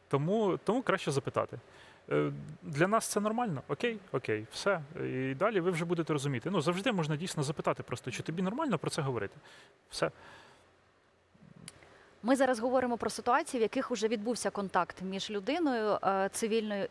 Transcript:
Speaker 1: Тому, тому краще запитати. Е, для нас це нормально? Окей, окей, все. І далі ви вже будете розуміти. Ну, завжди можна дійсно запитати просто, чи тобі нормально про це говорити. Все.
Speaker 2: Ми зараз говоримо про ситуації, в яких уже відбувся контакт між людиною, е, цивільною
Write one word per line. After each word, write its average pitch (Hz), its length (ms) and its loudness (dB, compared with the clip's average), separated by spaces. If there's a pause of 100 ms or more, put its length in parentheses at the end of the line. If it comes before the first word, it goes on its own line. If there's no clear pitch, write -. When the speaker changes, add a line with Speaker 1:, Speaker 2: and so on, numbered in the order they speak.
Speaker 1:
Тому, 175 560 2
тому 240 180 0
краще - 300 -2
запитати. 123 480 -2 (520)
Е, 147 200 2 (320)
для 170 240 2
нас 214 200 2
це - 120 0
нормально? 220 480 0
Окей, 220 320 -2 (120)
окей, 107 400 0
все. 185 300 0 (220)
І 131 320 -2
далі 185 240 2
ви 175 120 2
вже 165 140 0
будете 165 280 0
розуміти. 139 380 0
Ну, 151 100 2
завжди 175 300 2
можна 156 240 2
дійсно 156 280 -2
запитати 147 400 -2
просто, - 280 -6
чи - 120 -6
тобі 165 180 -4
нормально 220 360 0
про 151 120 -2
це 165 120 -2
говорити. 120 340 -2 (540)
Все. - 220 -2 (2000)
Speaker 2:
Ми 247 120 4
зараз 254 240 4
говоримо 247 380 2
про 233 120 0
ситуації, 254 500 0
в - 20 6
яких 247 300 0
уже 220 160 0
відбувся 214 420 0
контакт 190 520 -2
між 190 280 -6
людиною, 220 720 2
е, 190 280 2
цивільною 214 600 0